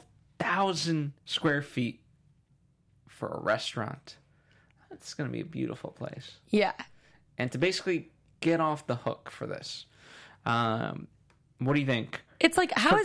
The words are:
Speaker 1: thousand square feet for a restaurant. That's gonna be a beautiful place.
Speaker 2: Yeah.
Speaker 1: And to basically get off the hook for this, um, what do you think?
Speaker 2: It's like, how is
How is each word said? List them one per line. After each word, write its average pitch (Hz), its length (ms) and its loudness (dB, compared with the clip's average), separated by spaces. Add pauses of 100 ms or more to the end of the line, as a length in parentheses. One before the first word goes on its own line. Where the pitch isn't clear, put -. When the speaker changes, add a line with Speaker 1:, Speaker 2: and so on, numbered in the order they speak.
(380)
Speaker 1:
thousand 165 760 0 (100)
square 143 380 0
feet - 400 -4 (1080)
for - 200 -8
a - 120 -8
restaurant. - 760 -4 (720)
That's - 240 -16
gonna 131 160 -6
be 120 100 -6
a 104 60 -6
beautiful 117 460 -8
place. - 400 -12 (180)
Speaker 2:
Yeah. 208 220 4 (640)
Speaker 1:
And 127 140 -2
to 131 60 -4
basically 175 520 0 (300)
get 165 200 4
off 151 260 0
the 120 100 0
hook - 340 -6
for - 160 -8
this, - 400 -10 (580)
um, 117 640 0 (520)
what 127 160 2
do 147 60 4
you 139 60 0
think? 120 360 -2 (180)
Speaker 2:
It's 330 180 6
like, 370 140 2
how 302 240 6
is 427 80 6